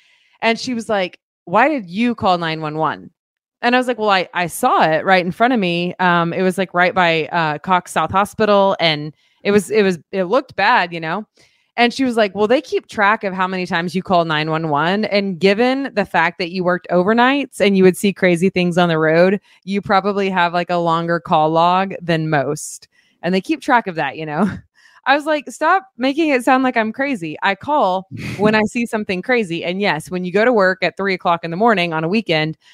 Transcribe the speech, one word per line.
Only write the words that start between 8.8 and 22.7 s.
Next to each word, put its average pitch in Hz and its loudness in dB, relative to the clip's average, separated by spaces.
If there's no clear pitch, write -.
it 202 0
was, 202 2
it 214 4
was, 190 0
it 190 -2
looked 214 -2
bad, 196 0
you 170 -8
know?" 170 -6
And 240 2
she 269 -2
was 247 0
like, 208 2
"Well, 208 2
they 262 2
keep 392 -6
track 214 0
of 190 -4
how 185 -2
many 185 -4
times 175 -4
you 185 -2
call 175 2
nine 156 -2
one 160 -2
one. 170 0
And 196 -2
given 247 0
the 196 -2
fact 175 0
that 175 -6
you 185 -4
worked 180 -2
overnights 233 0
and 196 2
you 185 6
would 185 6
see 196 0
crazy 180 2
things 175 -2
on 175 4
the 160 0
road, 170 2
you 196 -4
probably 196 0
have, 175 0
like, 175 -2
a 175 0
longer 170 0
call 160 2
log 180 2
than 160 0
most. 147 -4